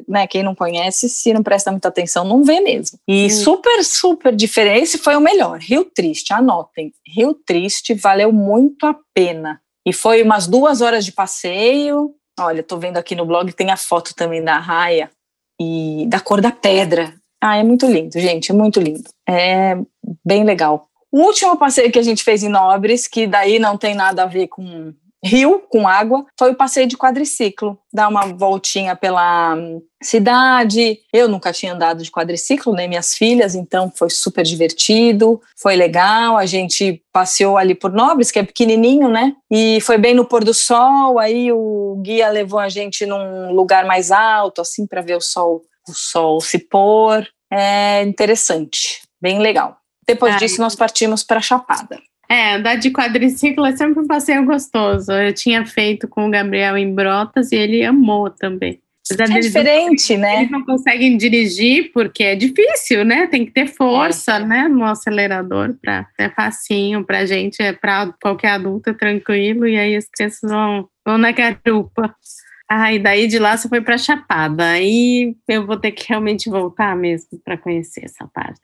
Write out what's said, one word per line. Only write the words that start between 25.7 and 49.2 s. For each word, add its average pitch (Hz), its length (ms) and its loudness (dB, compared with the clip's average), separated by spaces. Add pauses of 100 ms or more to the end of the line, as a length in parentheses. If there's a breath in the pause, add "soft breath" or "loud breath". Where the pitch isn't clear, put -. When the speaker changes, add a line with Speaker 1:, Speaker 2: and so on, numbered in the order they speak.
Speaker 1:
água, 220 380 0 (120)
foi 254 140 4
o 254 40 -4
passeio 262 300 0
de 254 120 -6
quadriciclo. 240 840 -2 (140)
Dar 214 160 0
uma 208 180 0
voltinha 190 680 -4
pela, 175 600 0
hum, 165 260 -10 (220)
cidade. 233 960 2 (140)
Eu 233 160 4
nunca 185 240 -4
tinha 180 200 -8
andado 165 300 -2
de 160 80 -16
quadriciclo, 175 640 -2
nem 180 160 -4
minhas 175 260 -4
filhas, 220 400 2
então 185 400 -4
foi 170 140 0
super - 340 -4
divertido, 214 1000 2 (160 soft breath)
foi 196 180 0
legal. 196 640 2
A 196 80 2
gente 185 560 -2 (100)
passeou 196 460 2
ali 190 160 2
por 185 180 -4
Nobres, 247 380 2
que - 100 -2
é 202 40 0
pequenininho, 240 640 2
né? 240 260 0 (160)
E 220 320 2
foi 226 160 2
bem 240 160 4
no 247 120 4
pôr 240 180 0
do 226 100 2
sol, 254 680 2
aí 240 320 0
o 208 520 -4
guia 220 260 0
levou 208 300 -2
a 202 100 -2
gente 202 360 -8
num 190 480 -8
lugar 185 320 4
mais 185 260 0
alto, 208 500 2
assim, 202 240 -8
pra 185 160 -8
ver 170 140 -4
o 170 60 -4
sol, 170 400 -2 (260)
o 170 60 -18
sol 160 480 -2
se - 180 -4
pôr. 214 640 2 (260)
É 202 520 0
interessante, 202 960 -4 (200)